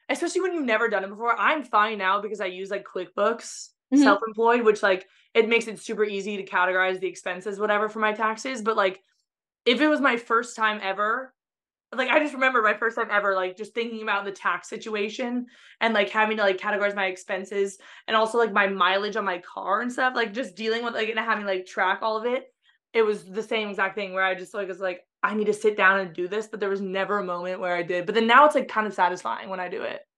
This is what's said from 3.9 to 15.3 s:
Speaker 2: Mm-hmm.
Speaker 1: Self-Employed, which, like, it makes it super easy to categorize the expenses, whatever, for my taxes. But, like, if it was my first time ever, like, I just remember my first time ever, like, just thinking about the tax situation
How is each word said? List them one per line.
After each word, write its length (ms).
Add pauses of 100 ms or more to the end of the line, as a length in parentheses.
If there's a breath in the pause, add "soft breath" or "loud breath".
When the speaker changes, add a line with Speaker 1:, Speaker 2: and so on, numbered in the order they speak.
Speaker 2:
Mm-hmm. 260
Speaker 1:
Self-Employed, 460
which, 180
like, 260 (260 soft breath)
it 140
makes 200
it 120
super 240
easy 340
to 80
categorize 540
the 80
expenses, 520
whatever, 280
for 120
my 140
taxes. 480
But, 140
like, 260 (640)
if 140
it 80
was 120
my 180
first 380
time 260
ever, 520 (640)
like, 140
I 80
just 160
remember 260
my 140
first 220
time 140
ever, 240
like, 220
just 180
thinking 280
about 240
the 60
tax 360
situation 800 (340 soft breath)